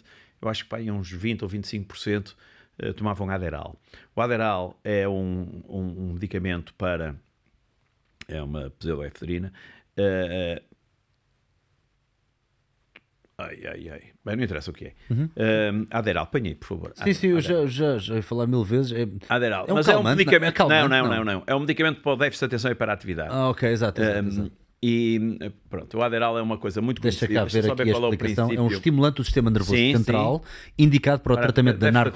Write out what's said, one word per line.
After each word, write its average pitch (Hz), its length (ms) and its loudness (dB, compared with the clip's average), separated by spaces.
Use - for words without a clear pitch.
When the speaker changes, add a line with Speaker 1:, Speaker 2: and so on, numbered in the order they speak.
Speaker 1:
eu 113 60 -6
acho 110 160 -4
que, - 60 -20
pá, 117 80 -8
aí 113 120 -6
uns 98 220 -6
vinte 95 300 -4
ou 101 80 -6
vinte 101 160 -6
e - 20 -16
cinco 101 200 -8
por - 100 -20
cento, 104 400 -4
eh, - 140 -6
tomavam 98 360 -4
Adderall. 85 480 -6
O 120 60 0
Adderall 110 600 -2
é 101 240 0
um, 92 640 -4
um, 95 120 -8
um 87 40 -6
medicamento 90 640 -6
para, 82 420 -4
é 78 120 -8
uma 73 280 -8
pseudoefedrina, 82 720 -6
eh, 92 640 -2
eh, - 20 -18
ai, 85 300 -14
ai, 82 220 -14
ai. 73 120 -16
Bem, 104 140 -4
não 127 60 -2
interessa 90 280 -6
o - 20 -10
que - 120 -18
é. - 80 -18
Speaker 2:
Uhum. 135 260 0
Speaker 1:
Ehm, 107 560 0
Adderall, 101 320 0
apanhei, 85 320 -4
por - 120 -20
favor. 82 280 -10
Speaker 2:
Sim, 196 180 0
sim, 190 140 0
eu 180 120 4
Speaker 1:
Adderall. 160 280 0
Speaker 2:
já, 139 260 0
já, 120 40 0
já 101 180 -4
ia 110 80 0
falar 120 240 -2
mil 123 160 2
vezes. 120 300 0
É, 117 140 -2
Speaker 1:
Adderall. 113 400 0
Speaker 2:
é - 40 -2
um 190 40 2
Speaker 1:
Mas 151 120 2
é 208 40 10
um 208 40 8
Speaker 2:
calmante, 208 80 4
não 120 80 4
é? 139 40 4
Speaker 1:
medicamento, 170 380 6
Speaker 2:
É - 40 -8
calmante, 156 240 6
Speaker 1:
não, 147 80 4
não, 131 200 4
Speaker 2:
não. 113 160 0
Speaker 1:
não, 104 140 0
não. 87 60 -10
É 131 100 0
um 139 40 2
medicamento 151 420 0
para 143 120 0
o - 20 0
déficit 131 260 0
de 135 40 0
atenção 120 160 0
e - 20 0
hiperatividade. 98 600 -4
Speaker 2:
Ah, 131 160 2
ok, 120 200 0
exato, 113 320 0
exato, 104 180 2
Speaker 1:
Ehm, 101 80 -2
Speaker 2:
exato. 101 240 -4
Speaker 1:
e, 113 560 0
eh, 101 100 -10
pronto, 98 280 -10
o 117 60 2
Adderall 117 340 0
é 113 40 -2
uma 110 160 -2
coisa 104 240 -4
muito 120 200 -2
Speaker 2:
Deixa 117 240 -2
Speaker 1:
conhecida. 107 140 2
Speaker 2:
cá 104 60 2
Speaker 1:
Deixa 104 160 0
Speaker 2:
ver 107 60 2
Speaker 1:
só 131 60 2
Speaker 2:
aqui 127 120 0
Speaker 1:
ver 113 40 4
Speaker 2:
a 107 40 4
Speaker 1:
qual 120 100 0
é 120 40 2
o 113 60 0
Speaker 2:
explicação. 110 300 0
É 117 80 0
um 113 40 0
Speaker 1:
princípio. 117 220 2
Speaker 2:
estimulante 143 380 2
do 135 80 -2
sistema 117 260 2
nervoso 104 280 2
Speaker 1:
Sim, 123 200 4
Speaker 2:
central, 117 480 2
Speaker 1:
sim. - 320 -18
Speaker 2:
indicado 143 440 6
para - 120 2
o - 40 6
Speaker 1:
Para 120 80 0
Speaker 2:
tratamento 123 340 4
da 110 100 4
Speaker 1:
déficit 120 140 6
de 110 120 0